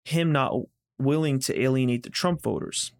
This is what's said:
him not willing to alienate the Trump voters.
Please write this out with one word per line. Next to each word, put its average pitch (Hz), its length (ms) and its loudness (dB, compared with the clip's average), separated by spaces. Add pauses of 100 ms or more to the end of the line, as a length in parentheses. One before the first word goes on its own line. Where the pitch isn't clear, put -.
him 165 260 0
not 135 220 2 (460)
willing 143 420 2
to - 200 -2
alienate 127 420 2
the - 80 -16
Trump 175 320 -2
voters. - 580 -4